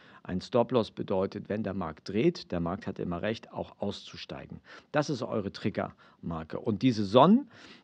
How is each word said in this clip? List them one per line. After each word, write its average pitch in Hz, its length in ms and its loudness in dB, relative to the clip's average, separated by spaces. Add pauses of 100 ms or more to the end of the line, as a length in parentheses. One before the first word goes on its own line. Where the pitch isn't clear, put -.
(240)
Ein 92 160 -4
Stop-Loss 117 500 2
bedeutet, 98 580 -4
wenn 107 140 -2
der 98 120 -4
Markt 85 340 -8
dreht, 120 420 0
der 90 80 -2
Markt 85 300 -4
hat 95 100 -8
immer 87 240 -4
recht, 110 300 -6
auch - 260 -10
auszusteigen. - 800 -10 (320)
Das 147 180 0
ist 127 140 -4
eure 107 300 -4
Triggermarke. - 1080 -6
Und 104 240 -2
diese 113 220 4
Sonnen, 156 440 8 (360)